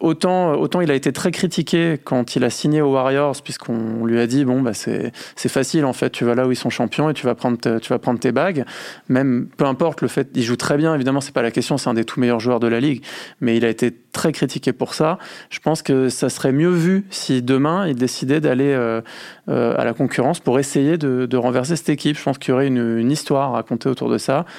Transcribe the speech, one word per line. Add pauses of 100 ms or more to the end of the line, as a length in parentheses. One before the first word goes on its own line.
autant,
autant
il
a
été
très
critiqué
quand
il
a
signé
aux
Warriors,
puisqu'on
lui
a
dit, «
Bon,
bah,
c'est, (240)
c'est
facile,
en
fait,
tu
vas
là
où
ils
sont
champions
et
tu
vas
prendre
te-,
tu
vas
prendre
tes
bagues. » (460)
Même, (100)
peu
importe
le
fait,
il
joue
très
bien,
évidemment,
c'est
pas
la
question,
c'est
un
des
tout
meilleurs
joueurs
de
la
ligue, (380)
mais
il
a
été (180)
très
critiqué
pour
ça. (320)
Je
pense
que
ça
serait
mieux
vu
si
demain
il
décidait
d'aller,
euh, (480)
euh,
à
la
concurrence
pour
essayer
de,
de
renverser
cette
équipe.
Je
pense
qu'il
y
aurait
une,
une
histoire
à
raconter
autour
de
ça. (140)